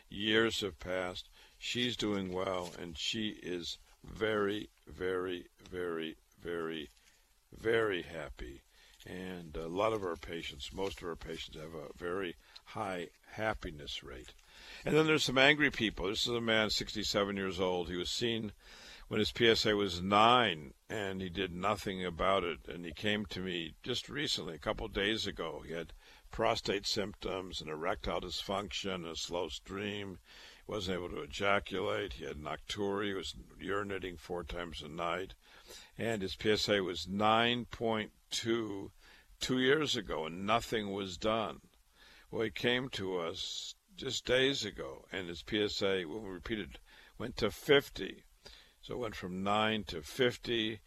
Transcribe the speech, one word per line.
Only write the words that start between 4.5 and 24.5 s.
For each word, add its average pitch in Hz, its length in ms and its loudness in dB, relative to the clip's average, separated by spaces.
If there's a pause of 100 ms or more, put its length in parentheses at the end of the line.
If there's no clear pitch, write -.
very, 90 580 -2 (240)
very, 85 460 -4 (260)
very, 80 480 -4 (680)
very 110 460 2
happy. 69 600 -10 (440)
And 90 500 -8
a 82 120 -6
lot 101 240 4
of 107 100 -2
our 87 140 -2
patients, 80 560 -8
most 95 280 -4
of 92 80 -6
our 82 80 -6
patients, 80 400 -10
have 78 180 -12
a 73 220 -10
very 87 400 -4 (280)
high 95 440 -6 (240)
happiness 92 680 -4
rate. - 320 -14 (500)
And 143 120 4
then 156 100 8
there's 156 180 6
some 135 140 4
angry 143 320 8
people. 98 380 0
This 110 180 0
is 120 80 0
a 117 60 2
man, 110 300 4
sixty-seven 101 640 0
years 95 240 -2
old. 90 280 2
He 90 80 -4
was 90 140 -2
seen 113 420 0 (560)
when 113 100 0
his 104 140 2
P 120 160 6
S 110 180 6
A 107 80 4
was 95 280 0
nine, 101 720 6 (140)
and 95 320 -2
he 92 80 -4
did 90 240 -2
nothing 92 520 0
about 92 400 2
it. 80 240 -2
And 87 160 -8
he 82 80 -8
came 104 340 0
to - 140 -6
me 87 420 -4
just - 260 -4
recently, 107 460 -4